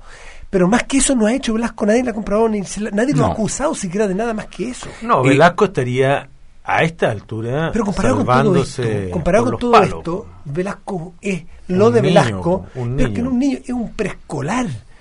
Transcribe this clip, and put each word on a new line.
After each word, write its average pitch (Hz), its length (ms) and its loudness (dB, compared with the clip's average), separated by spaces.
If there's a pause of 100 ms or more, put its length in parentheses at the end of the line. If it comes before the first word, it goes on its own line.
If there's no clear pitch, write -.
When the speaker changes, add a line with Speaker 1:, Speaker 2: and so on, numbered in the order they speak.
(500)
Speaker 1:
Pero 180 180 4
más 240 180 2
que 277 120 0
eso 269 160 2
no 220 140 2
ha 220 60 2
hecho 262 200 -2
Velasco, 233 320 -4
nadie 226 180 4
le 254 80 -4
ha - 20 -10
comprado, 214 360 0
ni 208 140 -2
se 196 180 -8
la, 214 100 -4
nadie 240 220 0
lo 226 120 2
ha - 20 2
Speaker 2:
No. 175 60 -2
Speaker 1:
acusado 247 420 -2
siquiera 202 320 -2
de 185 80 -2
nada 226 180 -2
más 214 140 -8
que 202 220 -8
eso. - 180 -12 (160)
Speaker 3:
No, 220 220 2
Speaker 2:
Y 135 40 6
Speaker 3:
Velasco 143 360 6
estaría 131 640 0 (420)
A 104 120 4
esta 165 260 0
altura, 117 640 -4
Speaker 1:
Pero 220 100 0
comparado 190 340 0
con - 100 0
todo 123 80 4
Speaker 3:
salvándose 127 680 0
Speaker 1:
esto, 90 60 -6
comparado 180 340 2
Speaker 3:
por - 0 -
Speaker 1:
con 247 80 0
Speaker 3:
los - 60 -6
Speaker 1:
todo 240 120 0
Speaker 3:
palos. 180 260 6
Speaker 1:
esto, 170 300 -8 (180)
Velasco 180 760 -6
es 190 240 -4 (240)
lo 185 200 4
Speaker 3:
Un 240 60 6
Speaker 1:
de 233 100 4
Speaker 3:
niño, - 100 4
Speaker 1:
Velasco, 165 520 2 (100)
Speaker 3:
un 120 200 -4
Speaker 1:
pero 233 140 4
es 202 60 -4
que 240 60 -2
Speaker 3:
niño. - 20 -2
Speaker 1:
no 254 80 -2
un 240 80 2
niño, 262 240 0
es - 80 -10
un 240 220 -6
preescolar. 180 760 -4 (340)